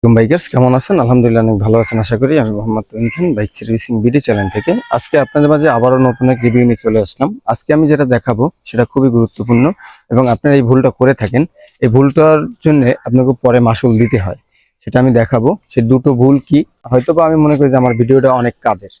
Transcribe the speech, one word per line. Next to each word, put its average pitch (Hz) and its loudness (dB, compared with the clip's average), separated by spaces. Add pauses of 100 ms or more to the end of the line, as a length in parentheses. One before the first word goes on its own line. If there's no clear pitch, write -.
আসসালামু 120 2
আলাইকুম 117 4
বাইকার্স, 113 0
কেমন 127 2
আছেন? 196 -2
আলহামদুলিল্লাহ 117 2
অনেক 110 0
ভালো 110 2
আছেন 113 -4
আশা 110 -4
করি। 135 -2 (100)
আমি 107 -4
মোহাম্মদ 110 -6
তুহিন 113 -6
খান, 170 -6
বাইক 104 -6
সার্ভিসিং 113 -4
বিডি 120 0
চ্যানেল 104 -2
থেকে। 107 -4 (240)
আজকে - -4 (100)
আপনাদের 147 0
মাঝে 151 0 (100)
আবারও 127 2 (100)
নতুন 123 -2
এক 123 0
রিভিউ 120 2
নিয়ে 120 0
চলে 110 0
আসলাম। 139 -4 (220)
আজকে - -6
আমি 156 2
যেটা 147 0
দেখাবো 117 -2 (220)
সেটা 117 -2
খুবই 135 0
গুরুত্বপূর্ণ 117 0 (440)
এবং 123 0
আপনারা 139 0
এই 135 2
ভুলটা 131 2 (100)
করে 131 2
থাকেন, 123 -2 (380)
এই 127 0
ভুলটার 151 2 (220)
জন্য 151 2 (260)
আপনাকে 127 2 (100)
পরে 123 2
মাসুল 113 0 (100)
দিতে 120 0
হয়, 92 -8 (400)
সেটা 117 -6
আমি 131 2
দেখাবো। 117 0 (200)
সে - -4 (120)
দুটো 131 2 (100)
ভুল 135 4 (100)
কি, 143 0 (300)
হয়তোবা 127 0
আমি 160 0
মনে 151 2
করি 143 2
যে 135 2
আমার 123 0
ভিডিওটা 127 2 (100)
অনেক 120 -4 (100)
কাজের। 101 -4